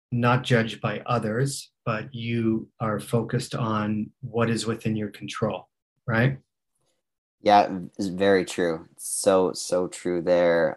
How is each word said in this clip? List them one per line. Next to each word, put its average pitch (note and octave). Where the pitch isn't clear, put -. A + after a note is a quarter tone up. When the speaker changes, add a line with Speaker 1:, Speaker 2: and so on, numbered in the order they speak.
Speaker 1:
not B2
judged A2+
by G#2+
others, A#2+
but A2
you A2+
are G#2+
focused A2+
on G#2+
what A2+
is A2
within A2
your G#2+
control, G2+
right? A#2+
Speaker 2:
Yeah, G2+
it's G2
very F#2
true. E2+
So, F#2
so -
true F2
there. E2+